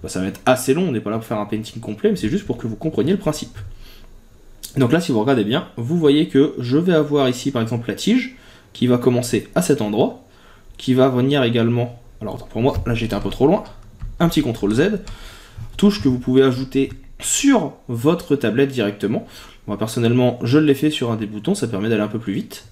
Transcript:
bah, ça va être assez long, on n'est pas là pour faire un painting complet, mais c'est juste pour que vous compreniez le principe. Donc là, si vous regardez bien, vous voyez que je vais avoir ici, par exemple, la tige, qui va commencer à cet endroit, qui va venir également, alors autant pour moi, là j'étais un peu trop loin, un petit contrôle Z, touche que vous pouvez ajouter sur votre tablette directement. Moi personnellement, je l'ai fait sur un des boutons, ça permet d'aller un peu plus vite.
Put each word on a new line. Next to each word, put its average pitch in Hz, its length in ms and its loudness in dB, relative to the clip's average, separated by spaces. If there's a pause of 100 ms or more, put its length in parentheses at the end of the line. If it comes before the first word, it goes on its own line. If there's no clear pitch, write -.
bah, - 60 -10
ça 92 120 -4
va 95 60 -2
être 98 180 -8
assez 127 280 2
long, 175 160 0
on - 20 -2
n'est 113 80 -2
pas 104 100 -6
là 110 80 -2
pour 113 80 -6
faire 110 140 -4
un 104 60 -4
painting 110 360 -8
complet, 110 300 -2
mais 202 60 0
c'est 110 120 -2
juste 185 160 -4
pour 120 120 -4
que 120 100 -8
vous 110 80 -6
compreniez 156 360 -2
le 202 60 2
principe. - 400 -6 (1200)
Donc 131 140 4
là, 165 80 4
si 175 140 -2
vous 107 80 2
regardez 117 240 2
bien, 143 320 -2
vous 123 200 -2
voyez 151 300 4
que 143 320 4
je 123 180 0
vais 175 160 2
avoir 143 360 2
ici, 127 200 -2
par 127 120 -2
exemple, 117 260 -4
la - 80 -4
tige, - 400 0 (380)
qui 123 140 0
va 123 100 4
commencer 123 580 0
à - 60 2
cet 151 200 2
endroit, 110 400 -2 (560)
qui - 160 0
va 131 140 6
venir 131 360 2
également, 120 540 0 (220)
alors 107 160 -8
autant - 120 -16
pour 113 140 -6
moi, 139 140 2 (100)
là 123 80 0
j'étais 113 200 -2
un 101 80 -4
peu 101 80 -4
trop 131 180 2
loin, 185 160 2 (560)
un 170 80 4
petit 165 140 0
contrôle 117 320 0
Z, 185 260 2 (760)
touche 202 260 2
que 135 60 4
vous 123 100 0
pouvez 127 240 4
ajouter 131 480 0 (300)
sur 233 500 2 (160)
votre 139 480 0
tablette 135 340 2
directement. 113 560 -2 (400)
Moi 101 120 -6
personnellement, 120 680 0
je 120 140 4
l'ai 147 180 4
fait 151 140 0
sur 135 200 -4
un 113 60 -2
des 107 100 -4
boutons, 107 300 -4
ça 120 140 -4
permet 104 180 -4
d'aller 110 160 2
un 107 60 -4
peu 110 100 -6
plus 101 140 -6
vite. - 380 -10